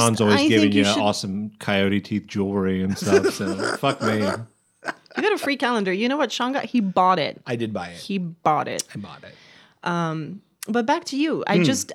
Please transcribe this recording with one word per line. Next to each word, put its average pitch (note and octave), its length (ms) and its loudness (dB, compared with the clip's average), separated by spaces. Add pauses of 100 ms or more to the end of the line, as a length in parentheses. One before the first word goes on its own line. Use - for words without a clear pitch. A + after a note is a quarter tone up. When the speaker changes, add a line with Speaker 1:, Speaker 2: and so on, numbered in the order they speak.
Speaker 1:
Sean's A2+ 180 4
always G#2 180 6
Speaker 2:
I D4 80 4
Speaker 1:
giving A2 160 6
Speaker 2:
think G2+ 100 4
you G2+ 60 4
Speaker 1:
you G2 60 4
Speaker 2:
should G#2 120 2
Speaker 1:
awesome G#2 640 -2
coyote G2 420 0
teeth G#2 240 -4
jewelry F#2+ 560 0
and F#2+ 160 -2
stuff. - 380 2
So G2 200 -4
Speaker 2:
<laughs> - 220 -4
Speaker 1:
fuck C#3 240 -2
me. A2 200 0
Speaker 2:
You - 1000 -8
got G#4 120 2
a F4+ 40 0
free C#4 200 -2
calendar. A3+ 360 0
You A3 160 0
know C#4 80 0
what C4+ 140 0
Sean B3 220 -2
got? C#4 120 -2
He A#3+ 140 0
bought F#3 400 4
it. C3+ 260 -4
Speaker 3:
I B2+ 100 -4
did A2+ 180 -4
buy F2 160 -6
it. E2+ 100 -14
Speaker 2:
He G3 180 -6
bought D#3+ 500 -2
it. G#2+ 160 -6 (120)
Speaker 3:
I - 20 -8
bought G2+ 260 -14
it. - 120 -20 (520)
Speaker 2:
Um, E3 540 -4 (260)
but A3+ 200 0
back D#4+ 180 0
to - 120 -8
you. C#4 280 0
I - 120 2
Speaker 3:
Hmm. F3 60 4
Speaker 2:
just, - 320 0